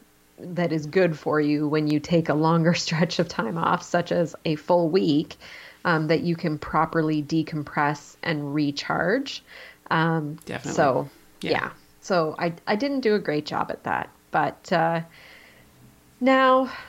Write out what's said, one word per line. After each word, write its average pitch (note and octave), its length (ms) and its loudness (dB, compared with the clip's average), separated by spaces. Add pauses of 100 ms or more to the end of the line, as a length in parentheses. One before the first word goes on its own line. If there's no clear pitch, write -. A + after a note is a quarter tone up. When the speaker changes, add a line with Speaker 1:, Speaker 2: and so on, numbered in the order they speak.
(400)
Speaker 1:
that E3+ 320 -4
is D#3 140 -2
good E3 340 2
for D3+ 220 0
you D3 260 2
when D3+ 200 0
you D3 120 2
take D#3+ 300 0
a C#3+ 40 2
longer D#3+ 400 4
<laughs> - 120 -2
stretch E3 340 0
of E3+ 80 0
time F3+ 300 -4
off, F3 260 0
such E3+ 280 -2
as F3 240 0 (100)
a D#3 100 0
full F3 340 2
week, E3+ 460 2 (500)
um, D#3+ 220 2
that D#3 140 2
you E3+ 140 0
can D#3+ 220 -4
properly D#3 640 0
decompress D3+ 1000 -2
and D3 320 -4
recharge. D#3+ 880 -2 (480)
Um, D#3+ 540 0
Speaker 2:
Definitely. - 300 -8
Speaker 1:
so, C#3+ 340 2 (320)
Speaker 2:
Yeah. - 100 -4
Speaker 1:
yeah. - 180 -2 (320)
So D#3+ 380 0
I, E3+ 140 -2 (120)
I G#3+ 120 0
didn't C#4 240 -2
do A3 120 2
a G#3 60 2
great D3+ 260 -2
job - 240 -4
at - 140 -10
that. C#2+ 260 -4 (220)
But, D3 400 -2
uh, E3 300 2 (1200)
now, C4 500 4 (180)